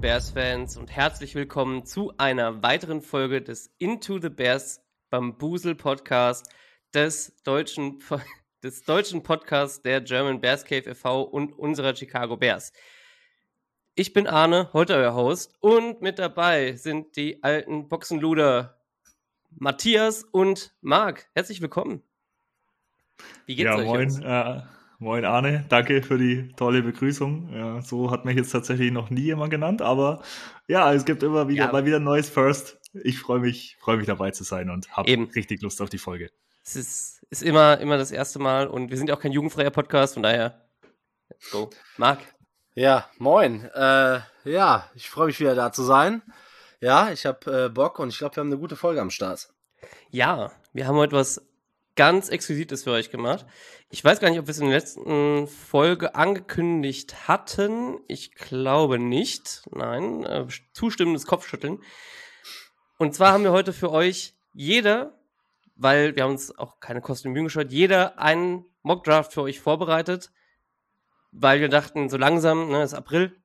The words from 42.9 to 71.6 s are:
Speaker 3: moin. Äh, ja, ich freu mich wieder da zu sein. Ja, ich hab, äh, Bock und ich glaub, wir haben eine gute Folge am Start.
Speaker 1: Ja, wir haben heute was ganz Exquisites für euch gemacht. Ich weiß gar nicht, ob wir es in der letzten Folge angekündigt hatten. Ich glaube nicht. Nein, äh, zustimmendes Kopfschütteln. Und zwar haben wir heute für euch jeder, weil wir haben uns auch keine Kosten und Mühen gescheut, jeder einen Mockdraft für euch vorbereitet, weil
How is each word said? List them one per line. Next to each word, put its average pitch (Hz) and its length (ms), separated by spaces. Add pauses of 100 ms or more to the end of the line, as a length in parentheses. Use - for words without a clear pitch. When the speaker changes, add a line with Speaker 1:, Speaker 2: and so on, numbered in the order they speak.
Speaker 3:
moin. 131 460 (100)
Äh, 135 460 (240)
ja, 156 500
ich - 160
freu 156 160
mich 147 120
wieder 139 160
da 120 160
zu 135 120
sein. 147 400 (580)
Ja, 147 320
ich 143 140
hab, 131 200
äh, 127 220
Bock 127 300
und 139 100
ich 113 100
glaub, 147 180
wir 156 40
haben 147 80
eine 139 100
gute 156 180
Folge 165 240
am 95 100
Start. - 380 (600)
Speaker 1:
Ja, 123 400 (220)
wir 131 140
haben 139 100
heute 147 200
was 135 260 (540)
ganz 170 320
Exquisites 156 560
für 127 80
euch 113 180
gemacht. 120 360 (440)
Ich - 120
weiß 180 160
gar 196 100
nicht, 165 100
ob 151 80
wir 151 40
es 151 80
in 147 100
der 135 100
letzten 147 680
Folge - 680
angekündigt 170 1120
hatten. 220 800
Ich - 260
glaube 131 640
nicht. 123 720
Nein, 123 540
äh, 131 220 (260)
zustimmendes 170 540
Kopfschütteln. - 540 (1160)
Und 151 160
zwar 190 180
haben 202 120
wir 190 80
heute 185 200
für 170 180
euch 175 440 (180)
jeder, 214 680 (560)
weil 143 400
wir 139 80
haben 135 80
uns 135 260
auch - 220
keine 123 200
Kosten 131 280
und 127 60
Mühen 151 100
gescheut, 151 280
jeder 185 460
einen 175 460 (180)
Mockdraft 156 500
für 151 100
euch 139 180
vorbereitet, 165 720 (1000)
weil 139 300